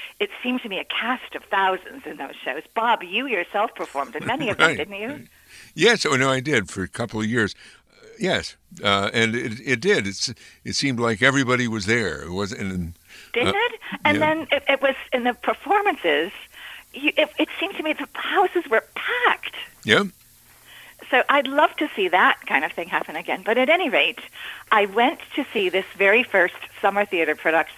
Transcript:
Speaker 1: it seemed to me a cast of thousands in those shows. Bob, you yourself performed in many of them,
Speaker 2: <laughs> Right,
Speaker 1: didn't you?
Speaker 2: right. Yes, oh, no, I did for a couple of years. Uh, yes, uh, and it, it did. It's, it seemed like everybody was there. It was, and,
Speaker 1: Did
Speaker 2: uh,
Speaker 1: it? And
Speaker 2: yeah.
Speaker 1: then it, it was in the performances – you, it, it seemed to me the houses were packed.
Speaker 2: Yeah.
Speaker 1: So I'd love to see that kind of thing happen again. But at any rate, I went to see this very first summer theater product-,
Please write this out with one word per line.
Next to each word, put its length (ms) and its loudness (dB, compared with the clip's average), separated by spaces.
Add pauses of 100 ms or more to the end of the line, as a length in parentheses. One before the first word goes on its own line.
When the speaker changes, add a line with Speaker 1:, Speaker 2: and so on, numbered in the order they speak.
(200)
Speaker 1:
it 100 -2 (140)
seemed 180 -2
to 80 -10
me 100 -6
a 60 -6
cast 500 -4
of 100 -10
thousands 600 -2
in 120 -12
those 260 -10
shows. 200 -6 (120)
Bob, 280 2
you 240 -4
yourself 480 -2
performed 400 -6
in 100 -8
many 240 -2
of 80 -4
them, 100 6
Speaker 2:
<laughs> 20 4
Right, 80 -2
Speaker 1:
didn't 220 -8
you? 80 -8
Speaker 2:
right. 200 -12 (460)
Yes, 320 4
oh, 100 2
no, 140 4
I 120 2
did 280 0
for 140 -4
a 40 -4
couple 340 -6
of 40 0
years. 300 0 (360)
Uh, 140 -20 (140)
yes, 360 -2 (280)
uh, 300 2
and 220 2
it, 300 -4
it 160 0
did. 240 2
It's, 280 -6 (300)
it 100 -8
seemed 260 -2
like 240 2
everybody 440 4
was 200 -4
there. 360 2
It 80 -10
was, 200 -2
and, 420 -4 (400)
Speaker 1:
Did 140 0
Speaker 2:
uh, 80 2
Speaker 1:
it? 240 0 (260)
And 140 4
Speaker 2:
yeah. 140 2
Speaker 1:
then 180 -6
it, 180 0
it 120 2
was 140 2 (180)
in 100 0
the 100 0
performances – 960 0 (640)
you, 240 -2
it, 120 4 (100)
it 100 0 (100)
seemed 180 -4
to 60 -4
me 100 -2
the 200 -10
houses 560 0
were 140 2 (120)
packed. 600 -2 (300)
Speaker 2:
Yeah. 180 4 (1080)
Speaker 1:
So 200 4
I'd 180 2
love 300 2
to 180 -2
see 140 0
that 360 4
kind 200 0
of 60 -4
thing 180 -8
happen 260 -2
again. 280 -6
But 140 0
at 120 2
any 200 2
rate, 300 2 (520)
I 160 4
went 320 2 (160)
to 180 -2
see 160 2
this 160 0 (120)
very 260 6
first 320 2 (260)
summer 240 2
theater 300 0
product-, 420 2